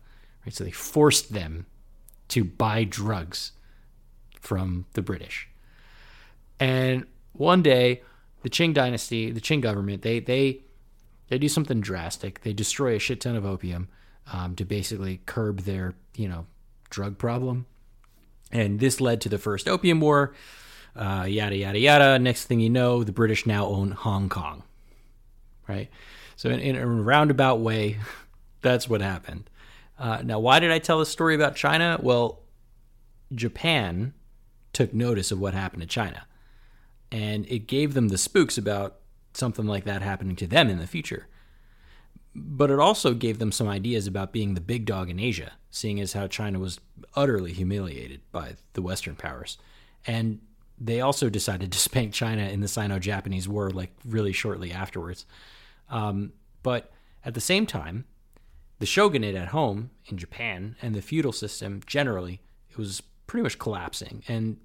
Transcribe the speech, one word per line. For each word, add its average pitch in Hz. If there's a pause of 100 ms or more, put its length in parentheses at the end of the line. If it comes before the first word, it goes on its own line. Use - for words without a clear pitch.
(460)
Right? 110
So -
they 90
forced -
them 82 (640)
to 117
buy 107
drugs 95 (840)
from 92
the 110
British. - (1120)
And 131 (260)
one 175
day, 123 (400)
the 127
Qing 165
dynasty, 120
the 113
Qing 151
government, 101
they, 117
they, 131 (680)
they 127
do 147
something 139
drastic. 95
They 107
destroy 113
a 101
shit -
ton 120
of 104
opium, 90 (440)
um, 90
to 90
basically 95
curb 104
their, 92 (200)
you 107
know, 85 (440)
drug 98
problem. 123 (840)
And 104
this 131
led 117
to -
the 104
First 101
Opium 175
War, 143 (640)
uh, 98
yada, 104
yada, 98
yada. 139
Next 123
thing 120
you 113
know, 123
the 104
British 107
now 104
own 98
Hong 98
Kong, 87 (1040)
right? 101 (460)
So -
in, 123
in 135
a 127
roundabout 131
way, 110 (320)
<laughs> -
that's 123
what 107
happened. 95 (480)
Uh, 117
now, 113
why 127
did 170
I 160
tell 160
this 151
story 160
about 147
China? 160
Well, 120 (920)
Japan 117 (600)
took -
notice 110
of 92
what 98
happened 92
to 82
China, - (880)
and 107
it 110
gave 143
them 120
the 95
spooks -
about 101 (360)
something 113
like 101
that 98
happening 95
to 92
them 127
in 90
the 82
future. - (1080)
But 143
it 139
also 160
gave 113
them 107
some 110
ideas 101
about 98
being 101
the 87
big 110
dog 95
in 87
Asia, 101 (160)
seeing 101
as 98
how 101
China 101
was 92 (360)
utterly 110
humiliated 90 (100)
by - (180)
the -
Western 90
powers. - (500)
And 113 (400)
they 117
also 139
decided 95
to 95
spank 113
China 110
in 98
the 104
Sino-Japanese 95
War, 101
like, 92 (140)
really 110
shortly 92
afterwards. 87 (640)
Um, 104 (320)
but 123 (340)
at 120
the 117
same 196
time, 92 (760)
the 104
shogunate 127
at 90
home 123 (140)
in 101
Japan 101
and 113
the 98
feudal 151
system 101
generally, 95 (280)
it -
was 95 (240)
pretty 233
much -
collapsing. -
And 110